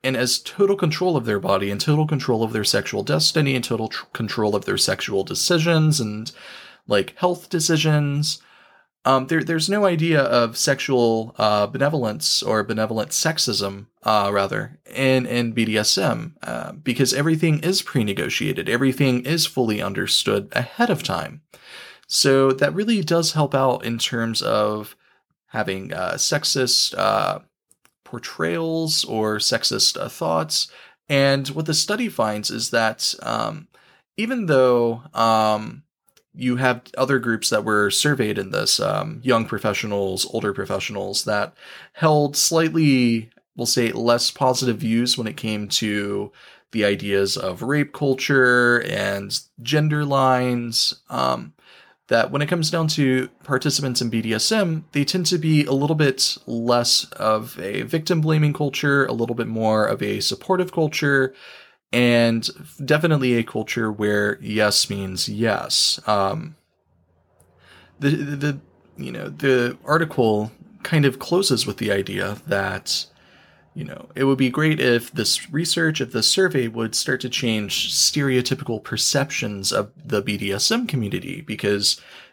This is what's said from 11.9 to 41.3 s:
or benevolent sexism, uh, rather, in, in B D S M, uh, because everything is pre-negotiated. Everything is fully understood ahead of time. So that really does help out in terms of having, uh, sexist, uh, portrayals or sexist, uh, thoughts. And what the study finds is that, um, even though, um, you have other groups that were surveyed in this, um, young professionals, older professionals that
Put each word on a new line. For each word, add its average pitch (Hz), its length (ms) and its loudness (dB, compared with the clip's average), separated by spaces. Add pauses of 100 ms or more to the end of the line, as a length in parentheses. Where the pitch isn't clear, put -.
or 107 220 0
benevolent 110 460 -2
sexism, 101 800 -2 (140)
uh, 104 300 2
rather, 104 540 -2
in, 131 400 2
in 117 260 -2
B 113 140 0
D 107 100 0
S 110 220 2
M, 113 440 -2
uh, - 300 -8
because 127 400 0
everything 156 460 2
is 180 240 -2
pre-negotiated. 104 880 -2
Everything 127 560 2
is 160 180 0
fully 110 380 -2
understood 101 680 -2
ahead 233 360 -2
of 165 140 0
time. - 400 -6 (640)
So 135 460 4
that 143 200 0
really 208 300 0
does 165 300 0
help 147 220 0
out 131 300 2
in 117 140 -4
terms 113 420 -2
of 107 560 -2 (520)
having, 98 440 -6
uh, 92 220 -4
sexist, - 840 0
uh, 101 420 0 (640)
portrayals 165 1000 -4
or 107 320 -2
sexist, - 600 0
uh, - 120 -6
thoughts. 160 600 -2 (400)
And 139 400 2
what 156 180 -6
the 165 80 -2
study 214 340 -2
finds 107 420 -2
is 113 200 -6
that, 113 520 0
um, - 460 -6 (480)
even 226 300 -2
though, 123 560 4 (100)
um, 110 720 2 (540)
you 123 200 -2
have 127 260 0 (160)
other 131 220 2
groups 113 300 -2
that 107 140 0
were 104 240 2
surveyed 110 500 0
in 95 120 -6
this, - 300 0
um, 104 420 -2
young 117 220 2
professionals, 101 880 -2
older 104 200 -2
professionals 98 720 -4
that 104 320 -4 (380)